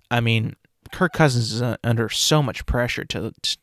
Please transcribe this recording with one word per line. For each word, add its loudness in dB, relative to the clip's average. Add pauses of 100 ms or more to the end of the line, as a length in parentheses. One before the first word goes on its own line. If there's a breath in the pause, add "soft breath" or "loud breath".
(120 soft breath)
I 2
mean, 0 (340)
Kirk 0
Cousins 2
is, -4
uh, -2
under 2
so 2
much -6
pressure -2
to, -6
to, -4